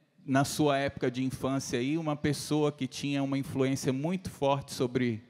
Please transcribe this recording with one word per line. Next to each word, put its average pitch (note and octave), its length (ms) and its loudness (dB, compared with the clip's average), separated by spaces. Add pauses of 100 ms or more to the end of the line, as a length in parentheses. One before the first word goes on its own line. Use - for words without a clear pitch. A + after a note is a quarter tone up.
(240)
na C3+ 200 4
sua C#3+ 340 2
época C#3 320 -2
de B2+ 140 -2
infância C3 560 -2
aí, C#3 180 0
uma D#3 180 -2
pessoa D3 560 0
que C#3 160 -6
tinha C#3+ 360 -2
uma C#3 160 0
influência C3+ 520 0
muito E3 380 -2
forte C#3 420 0
sobre B2 580 0